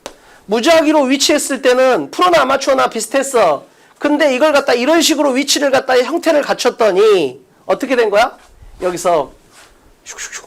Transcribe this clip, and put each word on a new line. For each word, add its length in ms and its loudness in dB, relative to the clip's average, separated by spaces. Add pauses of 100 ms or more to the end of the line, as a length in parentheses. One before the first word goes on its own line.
(460)
무작위로 560 2
위치했을 600 -2
때는 480 0
프로나 320 2
아마추어나 460 0
비슷했어. 760 -2 (340)
근데 360 0
이걸 180 2
갖다 220 0
이런 260 2
식으로 300 0
위치를 400 0
갖다 260 0
형태를 460 0
갖췄더니 960 0 (240)
어떻게 320 -2
된 140 0
거야? 260 0 (460)
여기서 500 -2 (720)
슉슉슉 420 -16